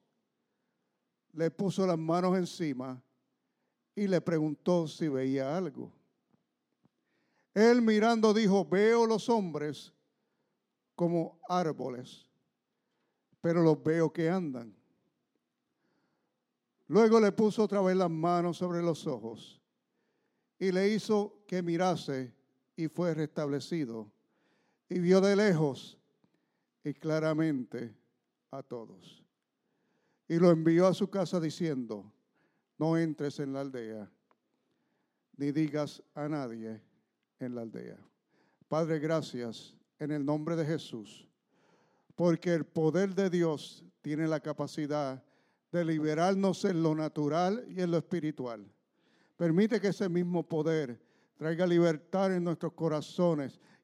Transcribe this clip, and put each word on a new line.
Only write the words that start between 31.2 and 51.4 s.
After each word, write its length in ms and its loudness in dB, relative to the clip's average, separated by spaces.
diciendo, 720 -6
"No 180 0
entres 420 -4
en 140 -6
la 80 -6
aldea, 500 -10
ni 140 -4
digas 500 -4
a 120 -8
nadie 540 -8
en 140 -8
la 80 -8
aldea." 380 -14
Padre, 300 -2
gracias 800 -4
en 100 -6
el 160 -2
nombre 300 -2
de 100 -2
Jesús, 640 -8
porque 400 2
el 100 -2
poder 480 0
de 160 0
Dios 560 -2
tiene 260 -4
la 120 -2
capacidad 840 -6
de 140 0
liberarnos 800 0
en 160 0
lo 140 2
natural 720 -2
y 120 -6
en 100 0
lo 60 2
espiritual. 720 -6
Permite 420 2
que 100 0
ese 200 -2
mismo 320 0
poder 580 -2
traiga 320 -2